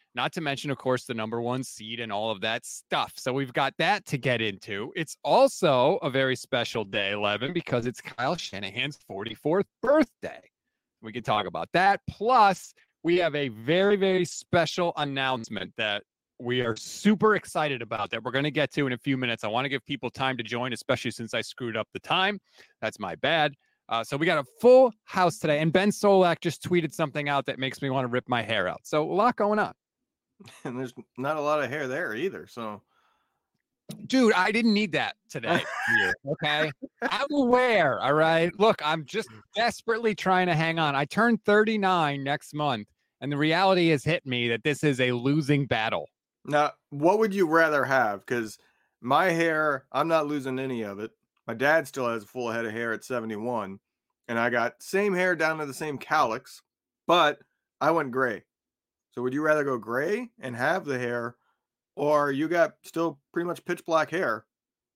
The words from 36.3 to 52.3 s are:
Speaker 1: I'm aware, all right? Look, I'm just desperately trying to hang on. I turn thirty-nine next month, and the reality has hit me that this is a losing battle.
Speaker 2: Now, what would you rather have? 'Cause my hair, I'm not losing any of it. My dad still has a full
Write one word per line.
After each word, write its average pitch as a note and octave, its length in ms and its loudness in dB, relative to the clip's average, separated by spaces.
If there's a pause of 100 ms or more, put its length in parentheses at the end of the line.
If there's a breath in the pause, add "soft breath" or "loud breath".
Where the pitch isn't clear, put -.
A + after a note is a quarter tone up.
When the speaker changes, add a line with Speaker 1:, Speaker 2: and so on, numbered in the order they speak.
Speaker 1:
I'm A#3+ 280 -2
aware, A#3+ 680 2
all B2+ 140 2
right? E3 440 4
Look, G#3+ 240 4
I'm D#3 220 -2
just G#3+ 240 -8 (260)
desperately A3 600 -2
trying F#3 320 2
to F3 80 2
hang E3 240 0
on. D3+ 160 2
I C#3 100 0
turn A3+ 320 2
thirty-nine F#3+ 880 2
next C#3+ 300 -4
month, C#3 340 -2 (320)
and C3+ 100 -6
the D3 60 -2
reality E3+ 540 4
has D3 120 2
hit D#3+ 220 -2
me A#2+ 240 -2
that A#2 160 -2
this D3 200 0
is C3+ 180 2
a B2+ 100 4
losing C#3 540 2
battle. A2 420 -2 (380)
Speaker 2:
Now, D3 260 2 (160)
what D#3+ 300 2
would G#3+ 160 2
you G3 120 4
rather D#3 380 4
have? A#2+ 400 0
'Cause A#2 340 -4 (440)
my D3 260 2
hair, D#3 640 0
I'm D3 160 0
not D#3+ 200 2
losing C3+ 300 -4
any C3 220 -6
of G2+ 180 -8
it. A2 120 -10 (360)
My A#2 60 -8
dad C#3+ 340 2
still C3 220 -4
has A2+ 160 -4
a - 20 -20
full B2 240 -6